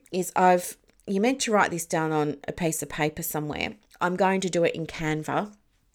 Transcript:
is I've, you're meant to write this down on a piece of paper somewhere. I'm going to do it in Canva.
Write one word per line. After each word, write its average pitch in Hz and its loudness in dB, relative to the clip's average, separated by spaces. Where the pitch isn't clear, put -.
is 180 -2
I've, 180 4
you're 196 0
meant 269 2
to 233 -2
write 202 4
this 170 -4
down 160 0
on 151 0
a - -4
piece 160 -2
of 143 -10
paper 156 -4
somewhere. 151 -4
I'm 180 0
going 190 2
to 185 -2
do 170 2
it - 2
in 160 -6
Canva. 156 -4